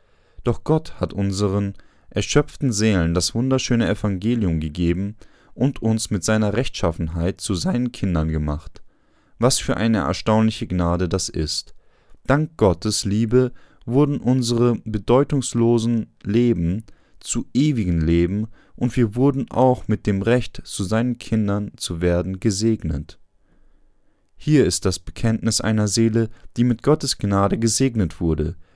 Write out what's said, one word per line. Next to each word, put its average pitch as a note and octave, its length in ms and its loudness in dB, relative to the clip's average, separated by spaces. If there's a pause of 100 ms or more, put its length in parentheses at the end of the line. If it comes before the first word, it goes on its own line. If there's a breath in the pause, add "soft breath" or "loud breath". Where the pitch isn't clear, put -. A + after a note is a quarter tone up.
(440)
Doch - 200 0
Gott D#3+ 360 -2
hat - 140 -4
unseren G2 600 -2 (360 soft breath)
erschöpften - 600 0
Seelen G2 420 2
das F2 200 -2
wunderschöne B2 540 0
Evangelium G2+ 720 0
gegeben E2+ 560 -2 (380 soft breath)
und - 280 -2
uns A2 280 -2
mit G2 140 -2
seiner G#2+ 300 0
Rechtschaffenheit E2+ 880 -2
zu G2 140 -4
seinen F#3+ 360 -2
Kindern D#2+ 380 -2
gemacht. D#2 520 -4 (580)
Was B2 200 2
für - 180 -4
eine A2 220 2
erstaunliche A2 680 0
Gnade F2 420 0
das F#2 200 -2
ist. - 460 -6 (500)
Dank D3 320 0
Gottes G#2 480 2
Liebe A#2 460 2 (340 soft breath)
wurden C#3 340 2
unsere A#2+ 640 2
bedeutungslosen A#2 1300 2 (100)
Leben G2+ 640 0 (340 soft breath)
zu - 340 -6
ewigen A2 480 2
Leben, F2 460 2 (280 soft breath)
und B2 220 -2
wir A2 180 2
wurden C3+ 340 0
auch B2+ 380 2
mit A2 200 -2
dem G2 140 0
Recht, A#2 440 -2
zu - 180 -6
seinen A2+ 360 -2
Kindern G#2 580 -2
zu E2+ 240 -6
werden, F2 380 0
gesegnet. G#2+ 800 -2 (1160)
Hier C#3+ 300 4
ist - 180 0
das F#2+ 160 0
Bekenntnis - 640 -2
einer G#2+ 260 0
Seele, A2+ 420 2 (280 soft breath)
die A#2+ 80 4
mit A#2+ 180 0
Gottes D3 340 2
Gnade G2 400 2
gesegnet A2+ 640 0
wurde, D#2+ 380 0 (180)